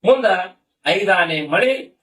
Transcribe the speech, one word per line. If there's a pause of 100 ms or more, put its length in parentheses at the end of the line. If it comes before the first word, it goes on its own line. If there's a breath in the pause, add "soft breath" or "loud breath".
ಮುಂದ (600)
ಐದಾನೆ
ಮಳೆ (100)